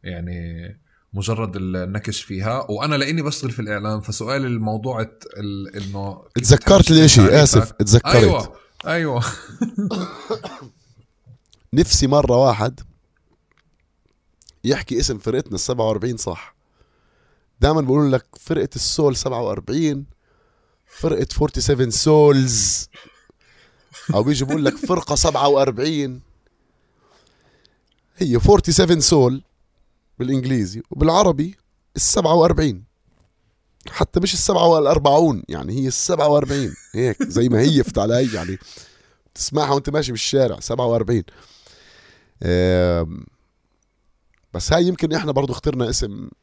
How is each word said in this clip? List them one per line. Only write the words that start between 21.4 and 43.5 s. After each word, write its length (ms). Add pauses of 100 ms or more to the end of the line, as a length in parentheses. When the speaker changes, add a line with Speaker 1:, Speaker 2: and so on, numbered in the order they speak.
Speaker 2:
سفن 280
سولز، 1000 (1200)
أو 100
بيجي 220
بقول 200
لك 120
فرقة 380
سبعة 320
وأربعين. 760 (2000)
هي 220
فورتي 320
سفن 280
سول 440 (760)
بالإنجليزي، 600 (100)
وبالعربي 640 (400)
السبعة 380
وأربعين. 500 (1080)
حتى 300
مش 140
السبعة 340
والأربعون، 840
يعني، 240
هي 140
السبعة 400
وأربعين. 460 (200)
هيك 300
زي 260
ما 100
هي، 240
فهمت 140
علي؟ 360
يعني، 240 (800)
تسمعها 380
وأنت 160
ماشي 220
بالشارع، 480
سبعة 260
وأربعين. 380 (1200)
آم، 840 (1300)